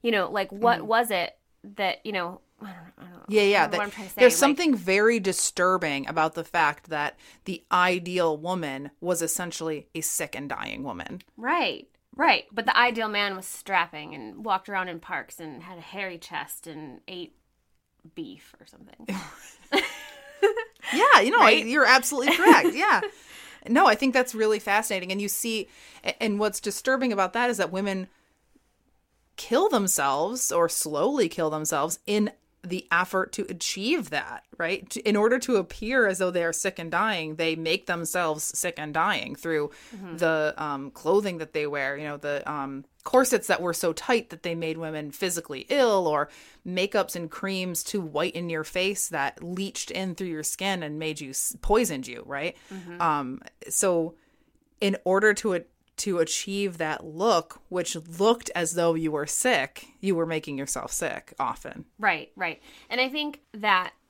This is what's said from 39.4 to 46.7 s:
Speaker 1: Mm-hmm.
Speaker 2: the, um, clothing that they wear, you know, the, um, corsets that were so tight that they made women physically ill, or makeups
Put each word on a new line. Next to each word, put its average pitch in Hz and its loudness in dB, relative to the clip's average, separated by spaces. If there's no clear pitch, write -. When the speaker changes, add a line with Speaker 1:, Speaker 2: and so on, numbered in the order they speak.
Speaker 1:
Mm-hmm. 180 -12
Speaker 2:
the, 160 2
um, 143 -6
clothing 185 0
that 156 -10
they 151 -2
wear, 139 -4
you 151 -10
know, 147 -8
the, 143 -6
um, 139 -8
corsets 254 4
that 175 2
were 175 -2
so 170 0
tight 226 0
that 165 -16
they 170 -4
made 160 -4
women 156 -8
physically 143 -6
ill, 220 4
or 147 2
makeups 185 0